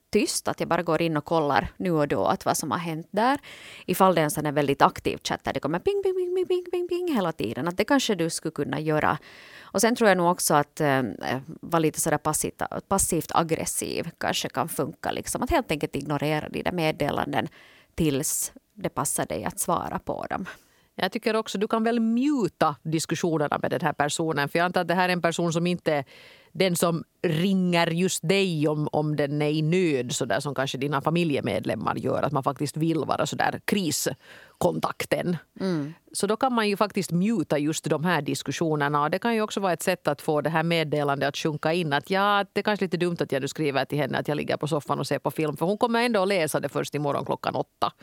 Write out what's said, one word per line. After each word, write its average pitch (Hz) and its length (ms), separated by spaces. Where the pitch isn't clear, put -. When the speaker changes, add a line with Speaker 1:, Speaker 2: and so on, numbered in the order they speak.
Speaker 1:
tyst, - 280
att - 120
jag 151 100
bara 170 140
går 165 180
in 165 160
och 147 80
kollar 160 420
nu 190 140
och 147 160
då 127 180
att - 200
vad 165 120
som 156 140
har 104 60
hänt 165 340
där. 240 280
Ifall 185 300
det 165 60
är - 20
en 151 80
sån 151 140
här 151 60
väldigt 143 300
aktiv - 420
chatt - 200
där - 100
det - 60
kommer 165 200
ping, 403 240
ping, 381 120
ping, 359 200
ping, 370 120
ping, 359 240
ping, 359 160
ping 349 280
hela 185 160
tiden, 127 360
att 180 100
det 220 80
kanske 254 300
du 165 140
skulle - 220
kunna 143 280
göra. 156 380
Och - 200
sen 226 140
tror 233 140
jag 185 80
nog 175 140
också 180 220
att, 147 280
eh, 135 200
vara 165 180
lite 156 200
sådär 151 180
passivt, - 440
passivt 190 460
aggressiv 165 840
kanske - 320
kan 139 200
funka, - 420
liksom. - 320
Att 247 60
helt 320 220
enkelt 151 240
ignorera 151 540
de - 140
där - 80
meddelanden 156 760
tills 151 560
det 180 160
passar - 360
dig 98 200
att - 140
svara - 400
på - 300
dem. - 160
Speaker 2:
Jag 190 160
tycker 220 240
också, 220 220
du 208 100
kan 226 160
väl 233 160
muta 226 840
diskussionerna 156 800
med - 100
den 135 100
här 156 120
personen, 147 560
för 165 100
jag 170 60
antar 180 160
att 170 60
det 170 60
här 180 160
är 180 40
en 175 80
person 170 320
som 170 140
inte 170 260
är 143 120
den 180 240
som 170 280
ringer 175 680
just 165 420
dig 180 380
om, 151 240
om 151 240
den 147 260
är 147 80
i 156 120
nöd, 156 540
så 139 100
där 110 140
som 139 160
kanske 135 220
dina 143 240
familjemedlemmar 139 920
gör, - 280
att 139 80
man 139 120
faktiskt 139 340
vill 160 200
vara 110 280
så - 100
där - 300
kriskontakten. - 1700
Speaker 1:
Mm. 160 340
Speaker 2:
Så - 140
då 214 100
kan 262 160
man 214 160
ju 196 80
faktiskt 202 340
muta 175 460
just 151 320
de 151 140
här 170 180
diskussionerna, 147 840
och 151 80
det 190 80
kan 233 160
ju 220 60
också 214 180
vara 190 140
ett - 100
sätt - 240
att 147 140
få 151 200
det 147 80
här 160 140
meddelandet 147 680
att - 80
sjunka 156 360
in, 165 200
att 143 160
ja, 202 440
det 202 80
är - 20
kanske 202 220
lite 180 120
dumt 170 220
att 147 120
jag 135 100
nu 139 60
skriver 139 380
till 143 120
henne 139 200
att 147 100
jag 147 100
ligger 131 200
på 147 100
soffan 143 320
och 139 80
ser 139 120
på 147 120
film, 151 260
för 165 80
hon 202 120
kommer 233 280
ändå 220 160
att 185 60
läsa 170 320
det 139 100
först 143 260
imorgon 143 300
klockan - 300
åtta. - 480